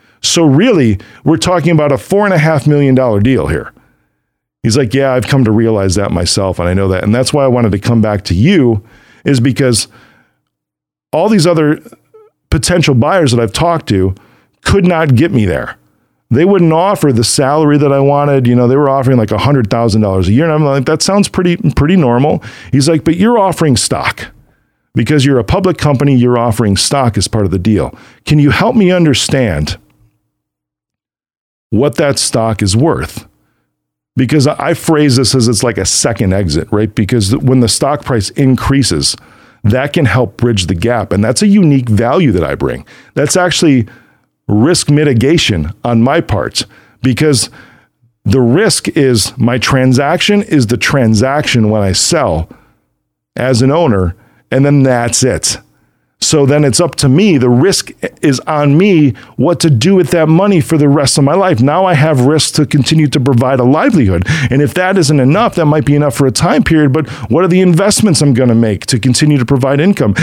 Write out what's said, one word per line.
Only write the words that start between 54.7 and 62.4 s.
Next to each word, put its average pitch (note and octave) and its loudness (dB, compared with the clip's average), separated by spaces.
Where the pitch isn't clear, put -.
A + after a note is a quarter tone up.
that's B2 -2
it. G2 -2
So C#3+ 0
then D3 2
it's B2+ 0
up E3+ -2
to C#3+ 0
me. E3+ 4
The B2 2
risk D3+ 0
is C3+ 0
on D3 0
me E3+ 2
what E3 -2
to E3+ 2
do D#3 2
with F3 0
that D#3+ 2
money F#3 2
for D#3+ -2
the D3 2
rest C#3+ 0
of C#3+ 2
my C#3+ 2
life. F3+ 0
Now D3+ 2
I F3+ 0
have C#3+ 2
risk C#3+ 0